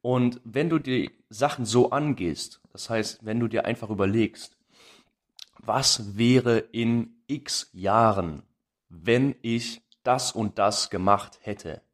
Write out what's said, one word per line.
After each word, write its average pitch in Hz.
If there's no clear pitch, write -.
Und 123
wenn 135
du 160
die 127
Sachen 120
so 120
angehst, 127
das -
heißt, 110
wenn 110
du 120
dir 113
einfach 113
überlegst, 104
„Was 110
wäre 120
in 117
x -
Jahren, 95
wenn 117
ich 117
das 127
und 107
das 104
gemacht 98
hätte, 95